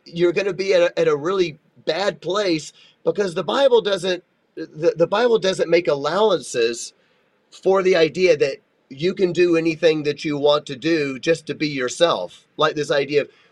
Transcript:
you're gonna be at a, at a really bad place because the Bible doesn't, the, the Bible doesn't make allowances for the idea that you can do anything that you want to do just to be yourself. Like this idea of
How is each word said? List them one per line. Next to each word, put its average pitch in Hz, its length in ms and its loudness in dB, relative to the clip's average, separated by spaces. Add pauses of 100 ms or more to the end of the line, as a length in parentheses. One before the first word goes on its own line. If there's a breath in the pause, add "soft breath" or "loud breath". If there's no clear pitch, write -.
you're 170 280 0
gonna 196 200 -2
be 190 220 -2
at 175 80 4
a, 170 160 0
at 165 80 2
a 156 80 2
really 165 420 -2 (300)
bad 180 340 -4
place 180 520 -4 (320 soft breath)
because 170 300 -2
the 160 100 -4
Bible 240 360 4
doesn't, 185 440 -2 (320)
the, 160 400 -2
the 165 100 2
Bible 220 320 2
doesn't 175 320 -2
make 175 160 2
allowances 143 1080 0 (600)
for 190 320 0
the 185 100 4
idea 165 420 4
that 139 200 0 (320)
you 151 260 -4
can 180 180 0
do 170 240 2
anything 160 460 2
that 143 220 -4
you 147 120 -4
want 147 300 2
to 143 80 -10
do 139 460 -2
just 160 260 -2
to 143 80 -6
be 151 140 -4
yourself. 127 880 -2
Like 151 180 0
this 147 160 -4
idea 143 320 0
of - 60 -6 (240 soft breath)